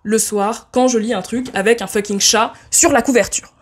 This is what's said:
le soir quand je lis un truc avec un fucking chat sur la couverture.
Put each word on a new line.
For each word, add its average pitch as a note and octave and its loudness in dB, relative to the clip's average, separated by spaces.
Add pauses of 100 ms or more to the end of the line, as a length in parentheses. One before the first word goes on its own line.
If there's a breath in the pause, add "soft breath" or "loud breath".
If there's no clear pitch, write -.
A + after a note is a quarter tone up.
le G#3+ 0
soir G#3+ -4
quand B3+ 2
je B3 2
lis A3 -2
un F#3+ -4
truc B3+ -6
avec A3 2
un F#3+ -8
fucking G3+ -4
chat G#3+ 0 (180 loud breath)
sur E4 4
la B3+ 4
couverture. A#3 0